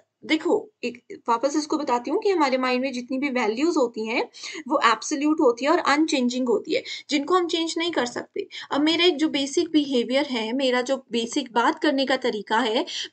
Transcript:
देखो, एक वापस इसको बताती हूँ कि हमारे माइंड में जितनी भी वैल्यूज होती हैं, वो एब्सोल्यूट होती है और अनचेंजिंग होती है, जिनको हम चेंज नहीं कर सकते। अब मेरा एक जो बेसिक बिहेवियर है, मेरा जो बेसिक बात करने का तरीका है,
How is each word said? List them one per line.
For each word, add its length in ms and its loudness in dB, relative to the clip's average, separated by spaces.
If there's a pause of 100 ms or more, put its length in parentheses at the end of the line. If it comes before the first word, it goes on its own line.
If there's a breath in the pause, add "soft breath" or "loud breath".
(260)
देखो, 440 0 (140)
एक 460 -10
वापस 260 0
इसको 220 -2
बताती 340 -2
हूँ 100 0
कि 80 2
हमारे 280 2
माइंड 240 0
में 120 -2
जितनी 240 -6
भी 120 -2
वैल्यूज 480 0
होती 300 0
हैं, 220 -2 (380 loud breath)
वो 180 2
एब्सोल्यूट 540 0
होती 260 2
है 60 4
और 80 4
अनचेंजिंग 720 2
होती 240 0
है, 100 0 (260 loud breath)
जिनको 260 0
हम 120 2
चेंज 300 -2
नहीं 140 -2
कर 140 -2
सकते। 420 -8 (240 loud breath)
अब 100 2
मेरा 240 4
एक 120 4
जो 120 0
बेसिक 400 0
बिहेवियर 560 2
है, 280 -4
मेरा 280 2
जो 300 -2
बेसिक 420 -4
बात 260 2
करने 260 2
का 120 2
तरीका 420 -2
है, 260 0 (280 loud breath)